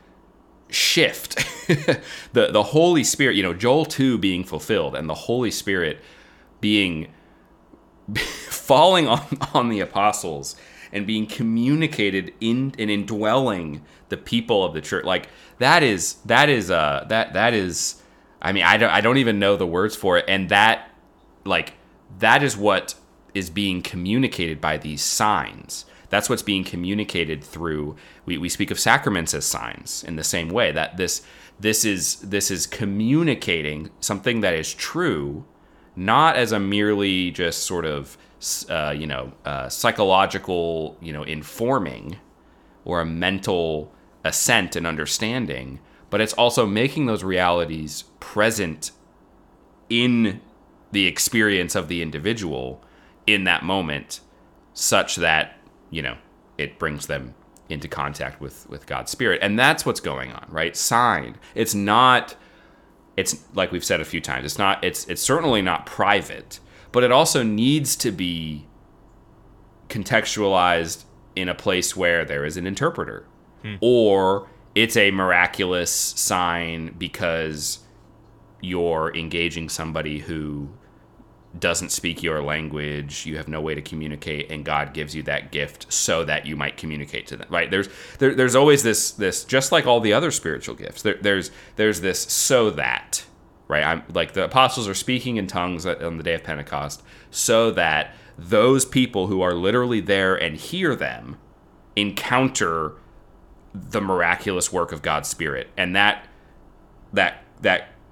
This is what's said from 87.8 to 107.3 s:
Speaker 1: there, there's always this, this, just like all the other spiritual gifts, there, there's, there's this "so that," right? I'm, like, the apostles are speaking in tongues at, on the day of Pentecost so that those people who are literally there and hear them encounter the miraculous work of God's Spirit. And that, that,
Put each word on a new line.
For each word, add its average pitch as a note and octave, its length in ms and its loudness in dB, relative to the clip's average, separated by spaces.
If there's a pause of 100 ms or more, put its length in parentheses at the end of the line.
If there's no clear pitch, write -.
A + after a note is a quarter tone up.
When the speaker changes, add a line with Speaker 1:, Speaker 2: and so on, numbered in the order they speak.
Speaker 1:
there, C3+ 140 4
there's B2+ 220 2
always C#3 280 8
this, A2 280 0
this, F#2+ 320 -2
just - 280 0
like D#3 140 4
all A#2+ 140 6
the G#2+ 140 4
other C#3+ 180 2
spiritual C#2 440 -6
gifts, - 260 -14
there, G#2 200 0
there's, G2 300 0 (240)
there's G#2+ 240 2
this F#2 200 -2
"so A#2+ 500 2
that," C2 560 -4 (420)
right? D2 160 2
I'm, D#2+ 200 0 (100)
like, E2 180 -2
the F#2+ 140 0
apostles B2+ 420 2
are G2 60 -4
speaking B2+ 420 -4
in G2 120 -2
tongues F2+ 380 -4
at, F2 160 -4
on E2+ 140 -6
the D#2+ 80 -10
day E2 120 0
of D#2 80 -8
Pentecost D2 600 -8 (280)
so A2+ 400 2
that D#2+ 440 0 (220)
those A2+ 480 4
people A#2+ 420 0
who F#2+ 140 0
are F2+ 120 2
literally A2 460 0
there F#2+ 360 2
and D#2+ 200 -2
hear E3+ 400 -2
them B1 420 -8 (600)
encounter G2 960 0 (800)
the G2+ 280 -6
miraculous F2+ 720 0
work F2 200 -2
of D#2 100 -10
God's D2+ 280 -2
Spirit. C#2 480 -6
And F2+ 180 -2
that, G2+ 320 4 (840)
that, F#2+ 300 2 (180)